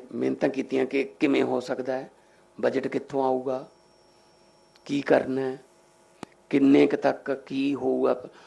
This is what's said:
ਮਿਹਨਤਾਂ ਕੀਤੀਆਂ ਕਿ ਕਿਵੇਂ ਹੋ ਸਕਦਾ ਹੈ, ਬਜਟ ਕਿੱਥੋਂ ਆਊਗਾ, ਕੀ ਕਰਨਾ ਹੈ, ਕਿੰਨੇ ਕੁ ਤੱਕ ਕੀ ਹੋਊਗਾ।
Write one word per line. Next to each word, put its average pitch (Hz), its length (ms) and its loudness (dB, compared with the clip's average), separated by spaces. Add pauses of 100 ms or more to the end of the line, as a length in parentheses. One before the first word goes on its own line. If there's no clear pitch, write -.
(140)
ਮਿਹਨਤਾਂ 131 340 -2
ਕੀਤੀਆਂ 131 380 -2
ਕਿ 135 180 -2
ਕਿਵੇਂ 135 380 0
ਹੋ 127 180 0
ਸਕਦਾ 127 320 -6
ਹੈ, 131 180 -8 (500)
ਬਜਟ 123 280 0
ਕਿੱਥੋਂ 135 360 -4
ਆਊਗਾ, 131 440 -2 (1160)
ਕੀ 143 180 -2
ਕਰਨਾ 131 380 2
ਹੈ, 135 220 -6 (880)
ਕਿੰਨੇ 139 360 8
ਕੁ 139 100 0
ਤੱਕ 135 340 -2
ਕੀ 139 440 -4
ਹੋਊਗਾ। 127 400 0 (320)